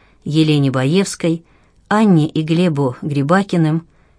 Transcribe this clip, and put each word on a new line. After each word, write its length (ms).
Елене 460
Баевской, 760
Анне 400
и 140
Глебу 600
Грибакиным, 840